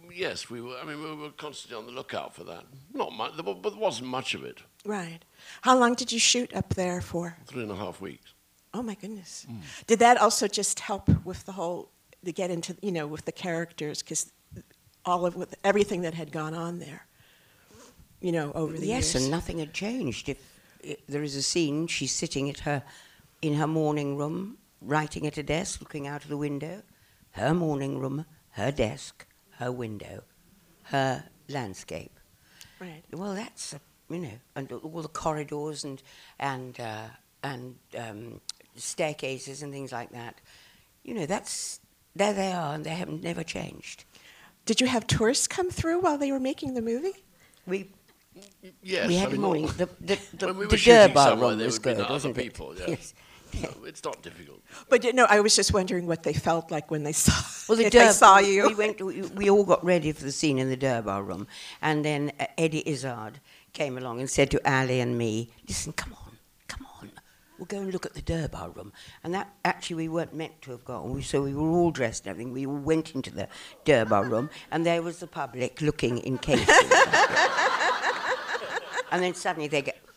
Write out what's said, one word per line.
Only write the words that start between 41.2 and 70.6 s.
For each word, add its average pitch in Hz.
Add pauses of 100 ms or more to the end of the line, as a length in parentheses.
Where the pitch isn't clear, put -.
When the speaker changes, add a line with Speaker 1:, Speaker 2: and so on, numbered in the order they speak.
Speaker 3:
that's, - (340)
there 202
they 190
are, 160
and 151
they 160
have 180
never 170
changed. - (600)
Speaker 2:
Did 220
you 254
have 247
tourists 233
come 370
through 339
while 320
they 277
were 269
making 262
the 247
movie? 254 (540)
Speaker 3:
We, 190 (920)
Speaker 1:
Yes, 185
Speaker 3:
we 175
Speaker 1:
I 185
Speaker 3:
had -
Speaker 1:
mean, 202
Speaker 3:
a -
morning. 160
Speaker 1:
not -
Speaker 3:
The, 180 (120)
the, 190 (200)
the, 196
Speaker 1:
<laughs> -
when 185
we 202
Speaker 3:
the -
Speaker 1:
were 220
shooting 220
Speaker 3:
Durbar 143
Speaker 1:
somewhere, 120
Speaker 3:
room 107
Speaker 1:
there 113
Speaker 3:
was 123
Speaker 1:
would 107
be 127
Speaker 3:
good, 104
Speaker 1:
other 127
Speaker 3:
wasn't 131
it? 123
Speaker 1:
people, 80
yeah. 90
Speaker 3:
Yes. - (500)
Speaker 1:
No, 120 (140)
it's 156
not 139
difficult. 76 (300)
Speaker 2:
But, 240
you 240
know, 247
I 208
was 214
just 202
wondering 185
what 165
they 151
felt 165
like 151
when 151
they 147
saw, - (360)
Speaker 3:
Well, 226
the 226
Speaker 2:
if 202
they 240
Speaker 3:
Durbar, 226
Speaker 2:
saw 196
you. 196
Speaker 3:
we 220
went, 208
we, 190
we 196
all 202
got 180
ready 170
for 147
the 139
scene 139
in 131
the 131
Durbar 113
room, 95 (340)
and 151
then, 147
uh, - (120)
Eddie 156
Izzard 127 (320)
came 135
along 127
and 135
said 139
to 143 (100)
Ali 131
and 123
me, 117 (180)
"Listen, -
come - (140)
on, - (300)
come - (140)
on, - (460)
we'll 175
go 196
and 196
look 180
at -
the 147
Durbar 127
room." 101 (320)
And 170
that, 196 (100)
actually, -
we 160
weren't 160
meant 160